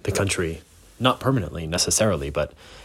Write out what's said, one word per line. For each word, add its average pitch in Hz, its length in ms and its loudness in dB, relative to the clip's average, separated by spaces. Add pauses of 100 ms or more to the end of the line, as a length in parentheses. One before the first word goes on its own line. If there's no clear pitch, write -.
the 104 60 0
country, 82 520 0 (360)
not 123 220 2
permanently 123 460 0
necessarily, 82 640 2
but 76 240 -2 (300)